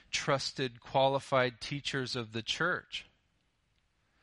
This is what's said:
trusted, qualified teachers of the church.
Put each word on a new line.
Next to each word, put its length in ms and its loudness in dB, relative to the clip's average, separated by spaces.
trusted, 680 -2
qualified 800 2
teachers 560 -4
of 160 -6
the 100 -4
church. 640 -4